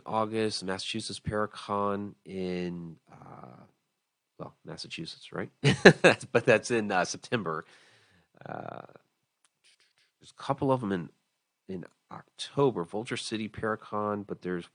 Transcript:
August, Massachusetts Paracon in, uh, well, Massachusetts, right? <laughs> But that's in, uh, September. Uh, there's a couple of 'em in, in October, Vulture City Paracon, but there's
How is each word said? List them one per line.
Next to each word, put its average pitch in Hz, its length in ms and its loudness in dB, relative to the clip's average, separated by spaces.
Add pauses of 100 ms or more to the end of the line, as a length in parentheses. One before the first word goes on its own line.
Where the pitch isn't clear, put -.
August, 110 580 -2
Massachusetts 95 560 -6
Paracon 101 1040 -2
in, 90 720 -6 (160)
uh, - 540 -20 (760)
well, - 240 -10
Massachusetts, - 680 -10
right? - 180 -4 (100)
<laughs> - 680 8
But 117 140 4
that's 110 260 4
in, 110 180 2
uh, 92 140 4
September. 85 600 -4 (800)
Uh, - 440 -12 (1300)
there's - 120 -20
a - 100 -20
couple 139 300 0
of 127 100 4
'em 98 120 0
in, 87 160 -2 (580)
in 92 180 -8 (240)
October, - 760 0
Vulture 117 320 -6
City 107 320 -4
Paracon, 104 760 -4
but 95 160 -10
there's 90 340 -4